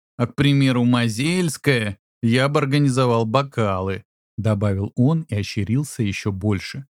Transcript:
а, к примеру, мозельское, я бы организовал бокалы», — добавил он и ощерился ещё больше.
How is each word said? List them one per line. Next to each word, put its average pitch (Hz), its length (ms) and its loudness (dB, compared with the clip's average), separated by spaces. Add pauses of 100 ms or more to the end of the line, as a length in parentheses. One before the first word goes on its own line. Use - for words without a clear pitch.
(180)
а, 120 100 0
к - 80 -18
примеру, 139 480 4
мозельское, 123 1160 0 (220)
я 127 280 2
бы 147 100 0
организовал 131 680 2
бокалы», — 104 800 -2 (340)
добавил 101 580 0
он 156 280 2
и 107 120 -6
ощерился 110 680 -4
ещё 101 280 -2
больше. 98 600 -4